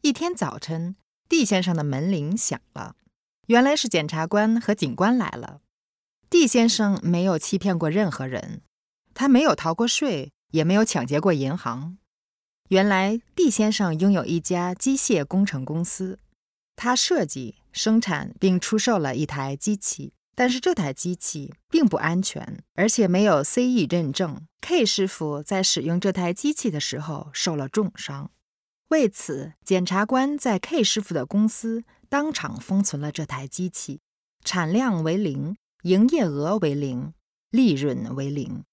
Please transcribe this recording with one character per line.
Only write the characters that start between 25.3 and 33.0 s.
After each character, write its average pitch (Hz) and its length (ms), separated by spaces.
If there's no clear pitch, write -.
在 190 200
使 - 200
用 170 180
这 196 100
台 180 220
机 285 200
器 240 180
的 151 100
时 - 180
候 151 360
受 170 200
了 135 140
重 202 260
伤， 139 360
为 302 200
此， 147 440
检 185 220
察 196 220
官 269 320
在 214 200
K - 240
师 208 200
傅 - 100
的 143 140
公 208 200
司 226 380
当 294 240
场 - 260
封 196 240
存 147 180